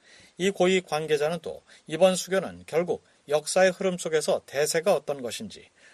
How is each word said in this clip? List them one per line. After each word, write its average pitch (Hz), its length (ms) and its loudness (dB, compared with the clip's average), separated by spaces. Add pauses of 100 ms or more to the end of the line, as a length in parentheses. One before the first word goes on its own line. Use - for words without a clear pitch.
(400)
이 185 100 0
고위 185 320 2
관계자는 156 600 -2
또 80 220 -12 (240)
이번 180 300 4
수교는 135 500 -4
결국 156 380 -2 (240)
역사의 165 420 4
흐름 185 260 -4
속에서 156 480 0
대세가 156 480 0
어떤 143 280 -2
것인지 110 480 -10 (240)